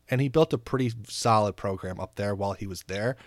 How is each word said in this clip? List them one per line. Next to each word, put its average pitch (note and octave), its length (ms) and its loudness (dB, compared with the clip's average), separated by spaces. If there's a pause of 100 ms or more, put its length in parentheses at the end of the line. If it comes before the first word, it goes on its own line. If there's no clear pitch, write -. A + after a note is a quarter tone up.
And B2+ 100 2
he C#3 100 2
built D#3 220 4
a C#3 60 2
pretty B2+ 340 0 (160)
solid G#2+ 480 2
program F#2 440 -6
up F#2 160 -10
there G2+ 200 -2
while G2 180 0
he G2 140 -10
was F#2 160 -10
there. G#2 440 -4